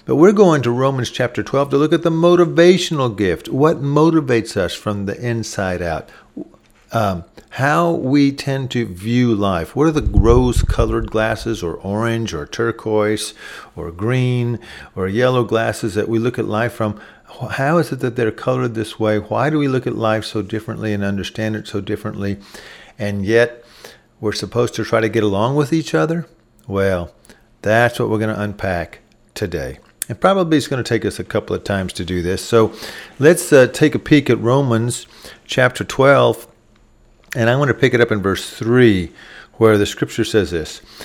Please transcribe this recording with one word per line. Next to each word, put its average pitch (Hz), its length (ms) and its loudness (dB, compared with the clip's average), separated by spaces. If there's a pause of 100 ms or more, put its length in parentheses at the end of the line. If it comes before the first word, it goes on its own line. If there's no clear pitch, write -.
But 131 100 0
we're 165 160 6
going 185 300 4
to 120 100 0
Romans 131 400 -2
chapter 117 320 -4
twelve 139 280 -2
to 139 60 2
look 151 140 2
at 170 120 2
the 170 60 0
motivational 165 1040 4
gift, 95 360 -2
what 135 320 2
motivates 143 760 2
us 90 180 0
from 101 340 -6
the 101 140 -6
inside 107 600 -4
out. 82 260 -6 (880)
Um, 98 320 -2 (240)
how 156 420 0
we 139 400 2
tend 135 400 -6
to - 140 -2
view 113 500 0
life. 98 400 -2
What 143 120 2
are 165 40 4
the 147 120 -2
rose-colored 113 1080 2
glasses 110 500 -2
or 85 140 -6
orange 110 580 -4
or 76 120 -8
turquoise 107 880 -2 (420)
or 82 160 -10
green 120 680 0 (360)
or 95 120 -2
yellow 123 360 2
glasses 113 520 -2
that 104 120 0
we 113 100 0
look 120 220 -2
at 110 60 -4
life 107 280 -2
from? 104 260 -4 (520)
How 143 260 0
is 165 140 0
it 131 80 -6
that 127 160 -4
they're 113 160 0
colored 127 420 -2
this 110 260 -6
way? 107 200 2
Why 113 320 -2
do 156 80 0
we 143 80 0
look 131 180 -2
at 120 100 -4
life 110 300 0
so - 160 -4
differently 107 520 -6
and 101 100 -4
understand 101 520 -4
it 104 120 -10
so 101 120 -6
differently? 101 580 -6 (600)
And 101 260 -4
yet, 117 400 2 (560)
we're 104 140 -2
supposed 117 420 -4
to 113 80 -4
try 110 160 0
to 110 100 0
get 107 140 0
along 107 320 0
with 143 160 -2
each 160 220 -2
other? 160 340 -2 (400)
Well, 98 460 -2 (480)
that's 117 380 2
what 113 100 -2
we're 110 80 0
gonna 110 180 -2
unpack 98 640 -6 (340)
today. 82 420 -6 (300)
And 113 120 -10
probably 180 380 2
it's - 100 -2
gonna 131 140 -4
take 110 240 -2
us 98 140 -4
a - 40 -8
couple - 320 -4
of 90 80 -8
times 95 300 -4
to 92 120 -8
do 87 180 -2
this. 92 200 -4
So 113 300 2 (460)
let's, 170 340 4
uh, 131 140 8
take 147 260 2
a - 60 -2
peek 143 300 2
at 113 100 2
Romans 120 640 0 (400)
chapter 127 380 0
twelve. 127 640 4 (880)
And 113 120 2
I 120 100 4
wanna 139 180 2
pick - 180 2
it 120 80 2
up 117 100 4
in 104 120 0
verse 95 260 -2
three, 110 640 4 (460)
where 110 200 6
the 101 80 2
scripture - 400 -4
says 95 240 0
this. 80 320 -8 (240)